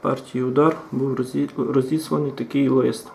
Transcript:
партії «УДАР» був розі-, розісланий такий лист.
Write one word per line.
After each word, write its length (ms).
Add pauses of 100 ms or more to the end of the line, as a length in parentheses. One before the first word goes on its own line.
партії 440
«УДАР» 320 (160)
був 220
розі-, 340 (240)
розісланий 580
такий 380
лист. 460